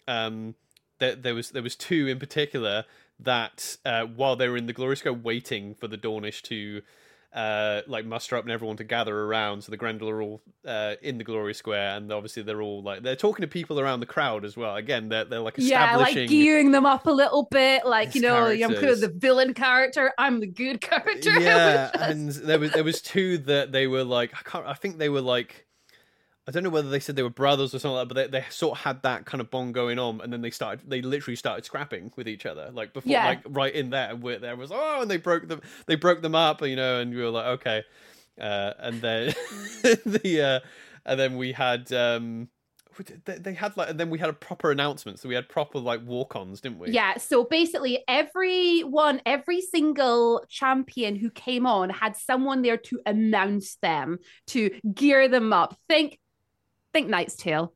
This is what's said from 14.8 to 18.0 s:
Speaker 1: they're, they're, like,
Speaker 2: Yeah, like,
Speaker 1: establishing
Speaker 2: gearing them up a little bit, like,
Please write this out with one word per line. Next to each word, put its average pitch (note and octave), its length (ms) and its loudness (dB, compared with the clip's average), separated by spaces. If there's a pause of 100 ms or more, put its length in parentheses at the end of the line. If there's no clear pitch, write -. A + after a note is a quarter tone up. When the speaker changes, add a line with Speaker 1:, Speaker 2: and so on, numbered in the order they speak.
Speaker 1:
they're, A2 160 -2
they're, A#2 140 -6
like, A2 180 -6
Speaker 2:
Yeah, B3+ 380 4
like, B3+ 120 6
Speaker 1:
establishing A#3+ 200 0
Speaker 2:
gearing D4+ 420 8
them C4+ 160 6
up C4+ 200 4
a E4 40 6
little C#4+ 400 4
bit, C4 340 4
like, A3 280 2